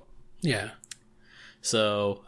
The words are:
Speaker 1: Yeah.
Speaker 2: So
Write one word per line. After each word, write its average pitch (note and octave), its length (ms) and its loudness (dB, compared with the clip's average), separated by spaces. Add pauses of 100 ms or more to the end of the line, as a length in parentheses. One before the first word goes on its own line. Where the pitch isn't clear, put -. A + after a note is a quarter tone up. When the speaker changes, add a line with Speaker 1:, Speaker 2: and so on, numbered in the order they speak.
(420)
Speaker 1:
Yeah. A2 280 0 (920)
Speaker 2:
So G#2 680 2